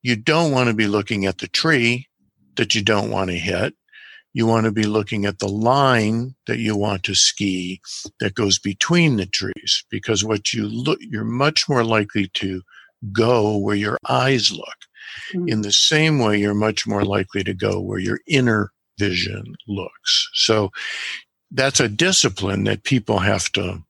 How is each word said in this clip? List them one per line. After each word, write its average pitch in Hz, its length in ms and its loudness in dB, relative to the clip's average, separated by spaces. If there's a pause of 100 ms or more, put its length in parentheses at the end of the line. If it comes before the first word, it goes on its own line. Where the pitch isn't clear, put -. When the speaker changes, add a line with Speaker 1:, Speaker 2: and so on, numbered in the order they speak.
Speaker 1:
you 120 140 -2
don't 156 360 2
want 127 160 2
to 113 60 2
be 107 120 2
looking 101 400 0
at 92 120 -2
the 110 100 -10
tree 127 580 0 (500)
that - 180 0
you 110 80 -2
don't 107 280 2
want 95 200 -2
to 87 80 -4
hit. 90 360 -2 (600)
You 113 120 2
want 113 200 4
to 110 40 2
be 107 140 0
looking 107 400 0
at 101 140 -2
the 101 100 -4
line 117 880 2 (100)
that 117 120 -2
you 110 180 0
want 101 280 -2
to 98 100 -4
ski 92 680 0 (400)
that 101 140 -2
goes 101 240 2
between 151 580 2
the 92 100 -2
trees, - 640 -4
because 104 340 -2
what 107 280 -2
you 107 160 -2
look, 123 320 -2
you're 110 240 -8
much 131 440 0
more 131 160 2
likely 107 500 0
to 92 280 -4 (500)
go 110 440 4
where 101 180 0
your 104 240 -2 (100)
eyes 127 440 2
look. - 240 -12 (580)
Speaker 2:
Mm-hmm. 175 140 -2
Speaker 1:
In 107 140 0
the 101 100 -2
same 156 460 4
way, 107 200 4
you're 104 160 2
much 107 320 0
more 104 180 0
likely 98 380 -2
to 95 120 -4
go 95 260 -2
where 95 180 -6
your 98 300 -2
inner 117 420 2 (280)
vision 98 560 -4 (120)
looks. - 680 -4
So 107 360 2 (800)
that's 135 300 2
a 120 80 4
discipline 104 760 0
that 104 200 -2
people 110 360 0
have 98 320 0
to 92 380 -4